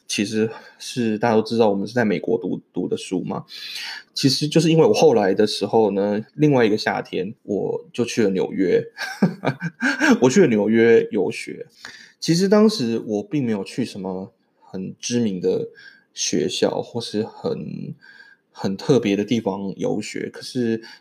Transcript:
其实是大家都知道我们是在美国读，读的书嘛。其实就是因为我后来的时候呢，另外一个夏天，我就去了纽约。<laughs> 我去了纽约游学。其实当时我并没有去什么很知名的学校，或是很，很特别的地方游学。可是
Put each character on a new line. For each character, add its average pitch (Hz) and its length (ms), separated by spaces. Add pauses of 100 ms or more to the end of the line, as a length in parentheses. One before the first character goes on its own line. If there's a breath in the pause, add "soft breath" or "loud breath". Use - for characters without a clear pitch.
其 - 160
实 110 260 (280 loud breath)
是 113 380
大 117 140
家 107 60
都 110 60
知 113 140
道 113 140
我 98 60
们 98 100
是 110 80
在 123 100
美 95 140
国 90 180
读， 90 240 (120)
读 90 160
的 - 80
书 - 260
嘛。 - 220 (680 loud breath)
其 - 160
实 147 200
就 160 120
是 160 80
因 160 100
为 156 60
我 139 80
后 143 220
来 101 180
的 104 140
时 - 180
候 104 280
呢， 101 280 (140)
另 147 180
外 123 140
一 - 20
个 107 80
夏 101 240
天， 90 320 (120)
我 101 480
就 120 120
去 113 200
了 98 60
纽 92 220
约。 92 320 (640 loud breath)
<laughs> 254 720
我 131 60
去 202 120
了 170 80
纽 107 200
约 113 440
游 101 180
学。 - 360 (520 loud breath)
其 - 160
实 190 140
当 214 200
时 117 380
我 104 160
并 143 220
没 117 80
有 98 100
去 - 220
什 104 160
么 95 320 (280)
很 - 380
知 120 220
名 98 200
的 92 280 (440 loud breath)
学 - 360
校， - 340
或 - 180
是 107 240
很， - 720 (580 loud breath)
很 98 240
特 123 240
别 101 160
的 101 80
地 113 160
方 98 360
游 101 240
学。 - 320
可 - 100
是 113 380 (200 loud breath)